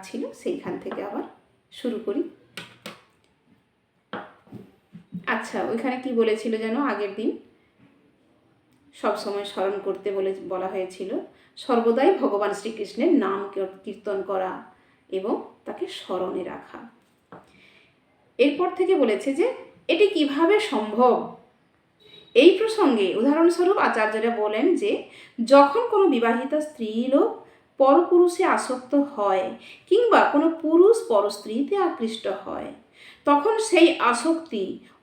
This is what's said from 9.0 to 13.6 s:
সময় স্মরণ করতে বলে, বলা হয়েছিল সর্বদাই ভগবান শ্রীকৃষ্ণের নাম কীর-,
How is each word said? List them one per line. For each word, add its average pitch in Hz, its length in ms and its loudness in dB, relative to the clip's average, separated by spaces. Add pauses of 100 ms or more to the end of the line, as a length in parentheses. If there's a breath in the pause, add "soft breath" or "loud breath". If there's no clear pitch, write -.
সময় 202 280 -6
স্মরণ 196 380 -4
করতে 196 280 -6
বলে, 190 240 -4 (140)
বলা 185 180 -6
হয়েছিল 190 520 -8 (360 soft breath)
সর্বদাই 240 640 2
ভগবান 202 360 -2
শ্রীকৃষ্ণের - 600 -4
নাম 196 400 0
কীর-, 190 300 -8